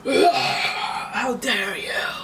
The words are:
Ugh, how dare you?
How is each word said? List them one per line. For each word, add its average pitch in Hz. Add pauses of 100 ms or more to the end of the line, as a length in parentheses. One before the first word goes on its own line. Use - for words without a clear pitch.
Ugh, -
how -
dare 196
you? - (320)